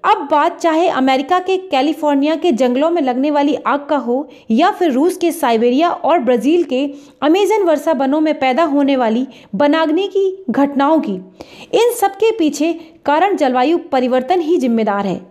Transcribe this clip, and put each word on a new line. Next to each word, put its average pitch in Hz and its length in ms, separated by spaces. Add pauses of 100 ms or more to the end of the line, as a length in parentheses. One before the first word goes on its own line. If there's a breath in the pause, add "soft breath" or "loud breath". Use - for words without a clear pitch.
अब 381 260
बात 320 280
चाहे 330 320
अमेरिका 269 500
के 381 180
कैलिफोर्निया 294 760
के 339 160
जंगलों 254 380
में 339 120
लगने 262 280
वाली 285 260
आग 285 300
का 302 120
हो 247 300 (220 loud breath)
या 311 200
फिर 359 220
रूस 294 240
के 339 160
साइबेरिया 247 580
और 320 300
ब्राज़ील 254 440
के 269 200 (380 loud breath)
अमेज़न 392 400
वर्षा 320 320
वनों 269 260
में 311 200
पैदा 262 240
होने 277 320
वाली 247 300 (280 loud breath)
वनाग्नि 320 540
की 381 420
घटनाओं 285 500
की, 202 140 (600 loud breath)
इन 480 200
सब 392 200
के 427 180
पीछे 330 400 (340 loud breath)
कारण 330 300
जलवायु 269 420 (100)
परिवर्तन 254 520
ही 330 180
जिम्मेदार 214 480
है। 185 140 (100)